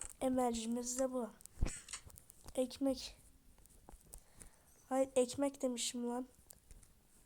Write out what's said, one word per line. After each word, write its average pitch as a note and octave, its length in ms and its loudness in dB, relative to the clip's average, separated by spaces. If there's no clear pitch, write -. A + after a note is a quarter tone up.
Emercimiz B3 760 2
de C4 140 2
bu. A#3+ 180 -2
Ekmek. C4 640 0
Hayır, C4+ 280 4
ekmek C#4 460 2
demişim A#3+ 460 0
lan. B3 200 -2